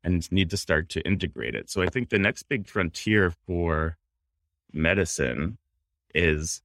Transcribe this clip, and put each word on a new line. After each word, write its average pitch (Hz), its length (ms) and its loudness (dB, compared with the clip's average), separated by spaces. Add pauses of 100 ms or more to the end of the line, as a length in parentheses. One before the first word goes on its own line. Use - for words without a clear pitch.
and 87 280 0
need 92 180 4
to 101 80 -4
start 80 320 0
to - 180 -4
integrate 78 480 -2
it. - 140 -8
So 95 120 -2
I 90 60 2
think 123 220 -4
the 107 100 2
next 104 240 0
big 113 240 -4
frontier 95 640 2 (140)
for 82 500 -2 (760)
medicine 78 840 0 (560)
is 80 520 0